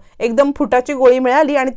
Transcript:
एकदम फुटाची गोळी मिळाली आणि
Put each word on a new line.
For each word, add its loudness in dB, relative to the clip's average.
एकदम 0
फुटाची -2
गोळी 2
मिळाली 0
आणि -2